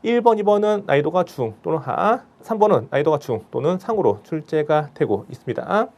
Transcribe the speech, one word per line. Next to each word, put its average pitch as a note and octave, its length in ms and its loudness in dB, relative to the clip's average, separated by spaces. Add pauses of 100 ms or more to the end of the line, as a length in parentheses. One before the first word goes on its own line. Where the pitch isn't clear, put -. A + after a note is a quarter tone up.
일 A#3 200 0
번, A3+ 180 4
이 G3+ 40 -2
번은 G#3 440 2
난이도가 F3+ 380 2
중 A#2 360 -6
또는 D#3+ 160 -4
하, F#3 460 -2 (180)
삼 A3+ 160 -6
번은 G3 320 2
난이도가 D3 300 0
중 - 320 -6
또는 D3+ 260 -2
상으로 E3 460 0
출제가 D3+ 720 -2
되고 A2 340 -2
있습니다. F#3+ 680 -4